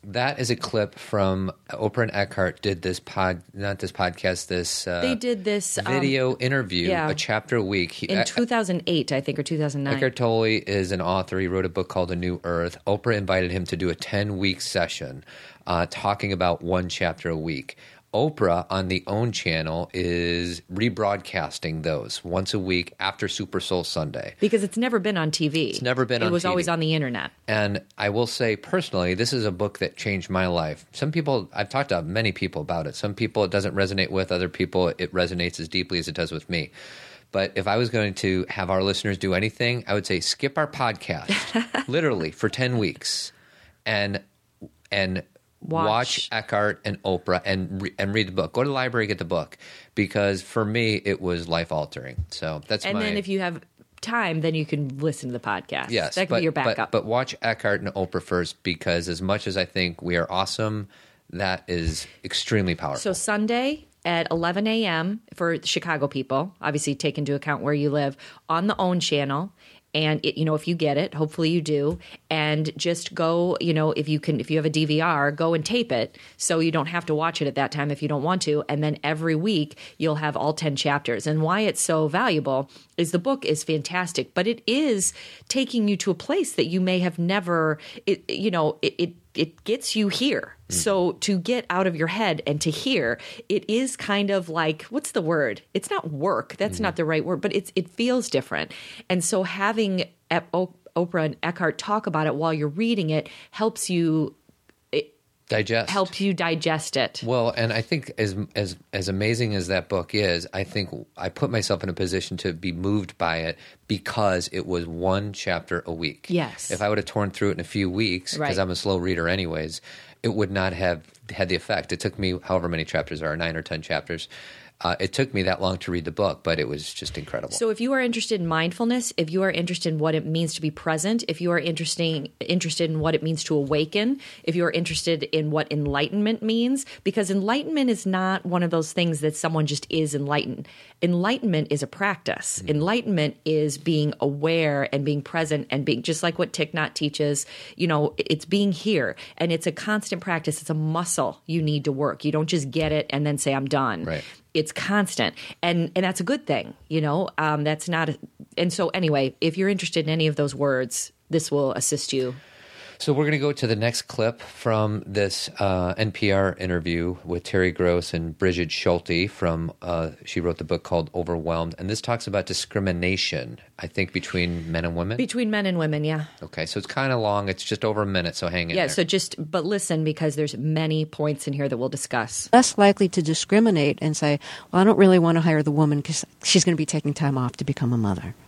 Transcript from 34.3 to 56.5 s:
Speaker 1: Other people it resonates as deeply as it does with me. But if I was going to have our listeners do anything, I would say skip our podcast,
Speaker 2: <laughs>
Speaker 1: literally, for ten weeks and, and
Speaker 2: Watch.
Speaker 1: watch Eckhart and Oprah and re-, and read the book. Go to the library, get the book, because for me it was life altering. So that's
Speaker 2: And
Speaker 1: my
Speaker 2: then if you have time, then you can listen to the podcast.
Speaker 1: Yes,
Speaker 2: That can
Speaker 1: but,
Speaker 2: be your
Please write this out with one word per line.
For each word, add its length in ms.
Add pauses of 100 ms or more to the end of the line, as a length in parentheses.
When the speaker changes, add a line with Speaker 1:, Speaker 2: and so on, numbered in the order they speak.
Speaker 1:
Other 160
people 400 (100)
it 140
resonates 480
as 80
deeply 320
as 80
it 80
does 160
with 180
me. 200 (600)
But 220
if 140
I 80
was 140
going 240
to 340
have 220
our 120
listeners 360
do 160
anything, 520
I 80
would 120
say 120
skip 400
our 80
podcast, 640 (540)
Speaker 2:
<laughs> 40
Speaker 1:
literally, 440
for 160
ten 300
weeks 540 (540)
and, 340 (720)
and 320 (400)
Speaker 2:
Watch. 240
Speaker 1:
watch 460
Eckhart 540
and 160
Oprah 420
and 380
re-, 160
and 160
read 140
the 40
book. 220
Go 80
to 60
the 60
library, 320
get 120
the 80
book, 320 (360)
because 460
for 240
me 400
it 160
was 280
life 220
altering. 600
So 360
that's 200
Speaker 2:
And 80
Speaker 1:
my 100
Speaker 2:
then 140
if 100
you 120
have 200 (400)
time, 400
then 140
you 100
can 360
listen 280
to 60
the 120
podcast. 440
Speaker 1:
Yes, 240
Speaker 2:
That 140
can 20
Speaker 1:
but, 80
Speaker 2:
be 60
your 80